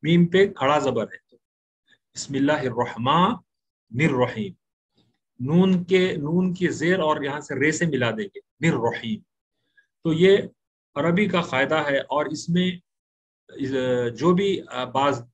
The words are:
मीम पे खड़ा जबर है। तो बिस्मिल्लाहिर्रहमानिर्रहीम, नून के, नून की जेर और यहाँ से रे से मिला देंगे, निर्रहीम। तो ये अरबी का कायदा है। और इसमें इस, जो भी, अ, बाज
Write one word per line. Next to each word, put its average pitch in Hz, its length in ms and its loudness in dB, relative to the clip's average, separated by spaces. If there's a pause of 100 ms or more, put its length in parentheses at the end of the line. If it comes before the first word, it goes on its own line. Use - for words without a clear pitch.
मीम 170 220 6
पे 196 320 2
खड़ा 139 200 2
जबर 127 240 0
है। - 160 -8 (120)
तो - 60 -20 (500)
बिस्मिल्लाहिर्रहमानिर्रहीम, 131 2750 -2 (880)
नून 175 420 4
के, 185 320 2
नून 170 380 -2
की 175 140 -2
जेर 160 320 0
और 151 240 0
यहाँ 139 160 -6
से 143 200 -8
रे 147 120 2
से 156 140 -2
मिला 123 240 0
देंगे, 110 300 -8 (220)
निर्रहीम। 117 600 -2 (800)
तो 165 80 0
ये 190 380 4 (460)
अरबी 170 320 0
का 180 140 0
कायदा 139 400 0
है। 143 180 -2
और 143 320 -4
इसमें 175 480 -4 (760)
इस, 131 160 -6 (400)
जो 143 220 2
भी, 196 240 0
अ, 123 260 -8
बाज 131 500 -2